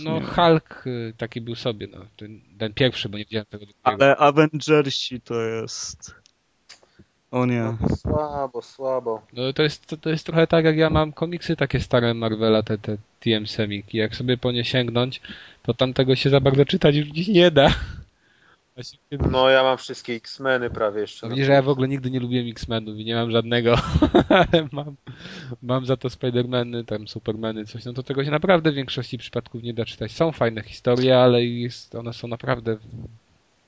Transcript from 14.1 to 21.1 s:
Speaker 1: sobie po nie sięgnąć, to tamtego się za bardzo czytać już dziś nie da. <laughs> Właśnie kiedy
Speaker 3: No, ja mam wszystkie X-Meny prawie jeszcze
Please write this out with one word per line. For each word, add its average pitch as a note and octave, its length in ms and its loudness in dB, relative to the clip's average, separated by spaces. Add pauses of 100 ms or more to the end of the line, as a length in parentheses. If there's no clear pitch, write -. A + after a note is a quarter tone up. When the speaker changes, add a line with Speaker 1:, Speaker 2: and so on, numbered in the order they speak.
Speaker 1:
sobie B2 200 0
po B2 160 -2
nie A#2+ 120 -2
sięgnąć, B2 560 -2 (420)
to A2+ 120 -2
tamtego C3 420 4
się C#3 140 2
za C#3 100 6
bardzo C3+ 240 6
czytać D#3 320 2
już D3 120 -2
dziś D#3+ 200 -6
nie F3 220 8
da. C#3+ 240 6
<laughs> - 40 -6 (960)
Właśnie - 240 -18 (120)
kiedy C#3+ 200 -2
Speaker 3:
No, C3 180 6
ja C3 140 8
mam C3 160 2
wszystkie - 340 -10
X-Meny B2 580 -4
prawie G#2+ 300 -2
jeszcze - 260 -8